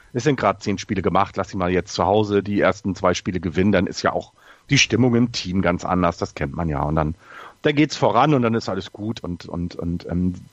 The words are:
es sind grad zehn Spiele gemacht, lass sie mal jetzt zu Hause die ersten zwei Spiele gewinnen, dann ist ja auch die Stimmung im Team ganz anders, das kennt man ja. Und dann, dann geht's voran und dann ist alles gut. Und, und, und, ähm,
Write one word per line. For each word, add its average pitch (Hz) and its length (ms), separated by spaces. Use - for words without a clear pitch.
es 120 100
sind 143 160
grad 98 240
zehn 101 140
Spiele 95 260
gemacht, 95 340
lass 95 120
sie 104 80
mal 90 140
jetzt 90 220
zu 90 120
Hause 101 360
die 101 180
ersten 92 360
zwei 90 180
Spiele 90 260
gewinnen, 92 320
dann 92 160
ist - 140
ja - 120
auch - 200
die 139 80
Stimmung 120 380
im 120 160
Team 92 300
ganz 87 240
anders, 90 320
das - 160
kennt 71 220
man 85 120
ja. 71 160
Und 76 120
dann, 78 200
dann 151 120
geht's 147 220
voran 127 380
und 127 80
dann 113 120
ist 113 140
alles 95 240
gut. 110 300
Und, 87 240
und, 87 300
und, 85 340
ähm, 90 240